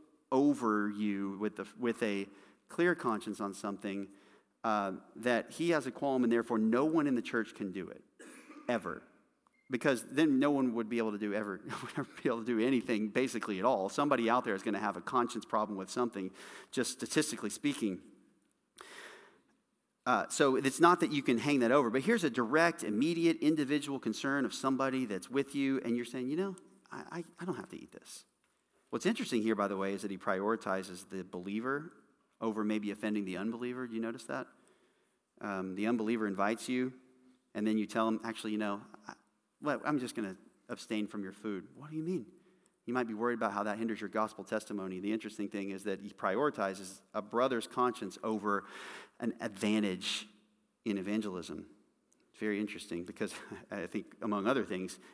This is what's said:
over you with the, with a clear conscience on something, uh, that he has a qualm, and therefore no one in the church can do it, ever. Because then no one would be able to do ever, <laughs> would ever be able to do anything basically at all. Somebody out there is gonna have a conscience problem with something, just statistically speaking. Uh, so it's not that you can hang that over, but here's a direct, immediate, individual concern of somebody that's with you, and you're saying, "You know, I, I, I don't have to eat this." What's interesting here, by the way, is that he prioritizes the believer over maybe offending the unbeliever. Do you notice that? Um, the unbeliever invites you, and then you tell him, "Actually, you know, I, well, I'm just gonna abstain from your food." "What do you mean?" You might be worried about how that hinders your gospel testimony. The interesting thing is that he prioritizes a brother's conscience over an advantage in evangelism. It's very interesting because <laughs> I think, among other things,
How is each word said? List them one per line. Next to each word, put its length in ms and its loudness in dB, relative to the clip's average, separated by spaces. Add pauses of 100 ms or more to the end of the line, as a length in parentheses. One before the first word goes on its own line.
(340)
over 560 4
you 500 -2
with 160 -2
the, 100 -6 (140)
with 240 0
a 240 0 (400)
clear 260 2
conscience 460 -2
on 140 -4
something, 560 -6 (560)
uh, 260 2 (240)
that 360 0
he 180 0
has 180 2
a 40 -4
qualm, 340 2
and 80 6
therefore 240 4
no 260 4
one 240 4
in 80 2
the 60 2
church 340 -2
can 160 -4
do 160 -6
it, 160 -16 (640)
ever. 340 -2 (680)
Because 400 2
then 300 6
no 100 6
one 260 2
would 120 0
be 100 -2
able 140 2
to 60 -2
do 160 0
ever, 260 -2 (120)
<laughs> 100 -6
would 160 -8
ever 100 -4 (160)
be 60 2
able 100 0
to 60 -8
do 200 2
anything 440 2
basically 500 0
at 60 2
all. 240 4
Somebody 400 4
out 160 4
there 100 0
is 80 -4
gonna 160 0
have 160 0
a 60 -8
conscience 420 0
problem 340 0
with 120 -8
something, 420 -2 (400)
just 200 0
statistically 580 0
speaking. 500 -2 (2000)
Uh, 240 4
so 260 4
it's 240 2
not 220 8
that 100 2
you 100 0
can 160 4
hang 220 4
that 140 4
over, 160 6
but 120 2
here's 220 2
a 60 2
direct, 560 2
immediate, 560 2
individual 580 2
concern 460 0
of 80 -4
somebody 520 0
that's 240 -4
with 240 0
you, 300 0
and 140 0
you're 80 -4
saying, 240 -6
"You 80 -2
know, 180 -2 (340)
I, 120 -10 (100)
I, 120 -6 (180)
I 40 -8
don't 120 -4
have 140 -10
to 40 -10
eat 160 -16
this." 320 -16 (680)
What's 160 -2
interesting 360 0
here, 120 4
by 140 2
the 80 -2
way, 180 0
is 100 -4
that 80 -4
he 60 -4
prioritizes 920 -2
the 160 -8
believer 640 -6 (480)
over 240 -2
maybe 280 0
offending 340 -2
the 100 -4
unbeliever. 500 -4
Do 100 -8
you 40 -2
notice 240 -6
that? 240 -6 (920)
Um, 340 -4
the 120 0
unbeliever 380 0
invites 440 0
you, 240 -2 (600)
and 140 0
then 100 4
you 80 2
tell 220 0
him, 160 0
"Actually, 300 -6
you 60 0
know, 200 -2 (300)
I, 40 -12 (480)
well, 220 -2
I'm 160 0
just 160 -4
gonna 220 -4 (320)
abstain 380 -4
from 140 -6
your 120 -6
food." 320 -6 (100)
"What 160 -14
do 60 -8
you 60 -4
mean?" 240 -2 (580)
You 80 -2
might 140 2
be 60 -6
worried 200 0
about 180 0
how 120 0
that 140 0
hinders 220 -2
your 100 -6
gospel 360 -2
testimony. 560 -4
The 100 0
interesting 380 -4
thing 220 -4
is 120 -8
that 160 -2
he 120 -12
prioritizes 880 -2 (120)
a 80 -2
brother's 460 2
conscience 560 0
over 400 0 (560)
an 220 -2
advantage 840 0 (600)
in 120 0
evangelism. 680 -4 (640)
It's 80 -20
very 220 0
interesting 420 -6
because 300 -6 (200)
<laughs> 180 -16
I 160 -6
think, 180 -6 (160)
among 260 0
other 160 2
things, 360 -6 (140)